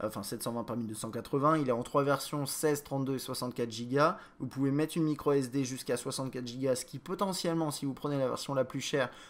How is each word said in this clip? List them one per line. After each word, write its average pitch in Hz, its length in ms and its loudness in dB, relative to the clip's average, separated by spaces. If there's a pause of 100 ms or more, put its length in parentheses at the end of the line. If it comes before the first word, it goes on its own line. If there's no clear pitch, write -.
euh, 107 60 -2
enfin 104 120 -6
sept 107 220 -6
cent 113 80 -2
vingt 117 120 -2
parmi 117 220 -4
deux 107 80 -6
cent 110 160 -8
quatre-vingts. 139 480 2
Il 143 120 2
est - 20 6
en 120 100 2
trois 143 220 2
versions, 139 420 0
seize, 143 380 2
trente-deux 135 320 0
et 127 40 -2
soixante-quatre 123 520 -4
gigas. 135 480 4 (200)
Vous 139 60 -4
pouvez 135 240 2
mettre 151 260 2
une 165 100 4
micro 151 260 2
S 139 180 4
D 135 160 0
jusqu'à 123 320 -2
soixante-quatre 127 480 -6
gigas, 127 300 0
ce - 100 -4
qui 139 140 -10
potentiellement, 175 720 0
si - 140 -4
vous 135 100 -2
prenez 143 240 -2
la 135 80 2
version 120 260 -4
la 131 100 4
plus 135 160 -6
chère, 131 300 0 (200)